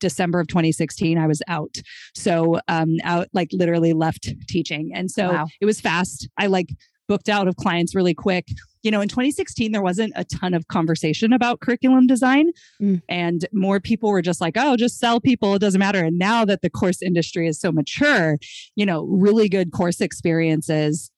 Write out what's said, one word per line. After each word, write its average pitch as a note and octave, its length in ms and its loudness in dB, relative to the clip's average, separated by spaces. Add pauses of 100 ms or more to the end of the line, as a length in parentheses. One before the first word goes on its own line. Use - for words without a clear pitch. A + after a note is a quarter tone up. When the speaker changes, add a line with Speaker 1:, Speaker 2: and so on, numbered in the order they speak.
Speaker 1:
December F3+ 400 -2
of D#3+ 80 -2
twenty D#3+ 240 2
sixteen, E3 460 -2
I D#3+ 100 2
was D3+ 180 0
out. D#3+ 300 -8 (400)
So, E3 500 2
um, D#3+ 380 0
out, F3 280 -2
like, F3 200 -2
literally E3+ 400 2
left D#3+ 360 -2 (200)
teaching. D#3+ 440 -4
And F#3+ 160 -6
so F#3 220 -2
Speaker 2:
Wow. D#3+ 160 0 (140)
Speaker 1:
it G3+ 60 0
was G#3+ 140 0
fast. F3+ 560 -4
I, G3 120 0
like, F#3 220 0 (360)
booked G#3 220 -2
out G#3 180 0
of F3+ 100 0
clients F3 380 0
really F3+ 200 2
quick. F#3 340 -2 (340)
You A3 80 0
know, G#3 120 0
in G#3 60 -2
twenty B3+ 220 -2
sixteen, A3+ 420 -4
there G3+ 100 -2
wasn't F#3+ 340 -2
a F3+ 80 -6
ton - 300 -4
of E3 140 -4
conversation E3 640 0
about A#3+ 260 0
curriculum B3+ 460 4
design. C4 440 4 (320)
Speaker 2:
Mm. F#3+ 280 2
Speaker 1:
And F3 420 -2
more G3 280 0
people A3 300 -2
were F#3+ 120 2
just F3 180 -2
like, E3 160 -2
"Oh, C4 200 2
just A#3 220 0
sell A#3 220 2
people. A3 340 2
It G3 40 2
doesn't F#3+ 200 2
matter." G3 240 2
And E3 160 0
now A3 260 2
that G3 180 0
the F3 80 0
course F#3+ 320 -2
industry E3+ 440 0
is D3+ 140 -2
so F3 120 -2
mature, D#3+ 640 2 (360)
you G3+ 120 0
know, E3 180 -2
really G3+ 460 4
good F#3 200 0
course F3 320 -2
experiences D#3 1160 0